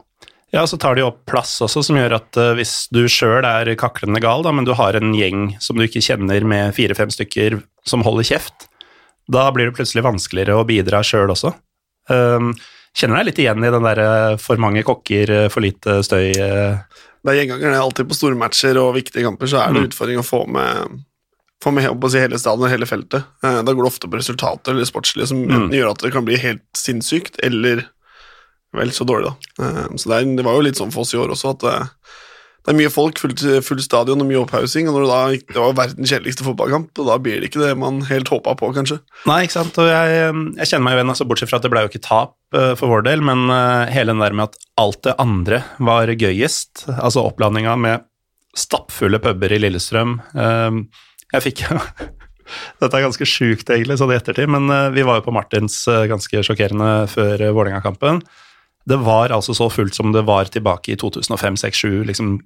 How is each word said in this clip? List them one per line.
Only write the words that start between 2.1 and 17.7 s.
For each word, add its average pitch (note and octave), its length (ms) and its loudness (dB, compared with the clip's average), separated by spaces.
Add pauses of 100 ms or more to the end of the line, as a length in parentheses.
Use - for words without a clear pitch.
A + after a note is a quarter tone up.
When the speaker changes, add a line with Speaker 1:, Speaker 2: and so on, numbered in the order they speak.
Speaker 1:
at, - 200 -6
eh, A#2+ 220 4
hvis - 320 -6
du A#2 160 4
selv A#2+ 400 2
er A2+ 300 0
kaklende A2 440 -2
gal, A#2 220 2
da, E3+ 80 0
men C#3+ 140 0
du B2 100 2
har A2 220 2
en A2 180 0
gjeng G2+ 480 0
som - 140 -4
du A2+ 100 4
ikke A2+ 160 -2
kjenner G2+ 420 0
med G#2 300 0
fire-fem G#2 340 0
stykker G#2+ 540 -2 (240)
som B2 160 0
holder A2+ 320 2
kjeft, - 320 -8 (640)
da B2+ 220 4
blir A#2+ 180 0
det A#2+ 80 -14
plutselig A#2 240 -2
vanskeligere G2+ 560 0
å A2+ 80 2
bidra G2+ 400 2
selv G2 240 2
også. - 240 -2 (560)
Ehm, A#2+ 400 2 (480)
kjenner B2 240 2
deg A#3 80 0
litt - 80 -6
igjen A2+ 260 2
i A#2+ 60 4
den A#2+ 160 2
der, G#2+ 140 2
eh, A2 360 2
for A2+ 200 -2
mange G#2+ 260 0
kokker, G#2 480 0
eh, G#2 180 4
for - 140 -2
lite G2+ 400 0
støy, F#2+ 320 2
eh. G2+ 480 0 (420)
Speaker 2:
Det C#3 60 0
er C#3 160 4
gjengangerne C3+ 320 -2